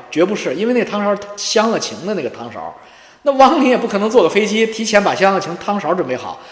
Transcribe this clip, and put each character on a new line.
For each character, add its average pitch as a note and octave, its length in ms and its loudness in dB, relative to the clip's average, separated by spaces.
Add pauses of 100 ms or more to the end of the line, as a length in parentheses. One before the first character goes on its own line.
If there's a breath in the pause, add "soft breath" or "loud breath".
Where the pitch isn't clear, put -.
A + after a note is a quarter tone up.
(100)
绝 D#3+ 140 2
不 G3+ 100 0
是， D#3+ 200 -4
因 F#3+ 120 -4
为 B3 60 0
那 B3 120 2
汤 G#3 200 -4
勺 G3+ 180 -2 (140)
香 A3 340 0
乐 G3 80 0
情 - 280 -10
的 G#3 80 -4
那 E3+ 80 -4
个 A#2+ 80 -6
汤 A#2 220 -12
勺， E2 200 -12 (500 loud breath)
那 C#4+ 100 2
王 C4+ 280 6
林 B3+ 80 4
也 B3 80 4
不 A3 120 -2
可 G3+ 100 -2
能 G#3 100 0
坐 A3+ 140 6
个 E3 60 4
飞 G#3 180 0
机 G#3+ 220 2
提 A3+ 160 -6
前 G#3 180 4
把 F3 100 2
香 F#3+ 220 2
乐 F#3 60 0
情 E3 160 -6
汤 G3+ 240 -4
勺 D#3 120 -2
准 F3+ 140 -2
备 B2+ 100 -4
好。 G#2 240 -10 (120)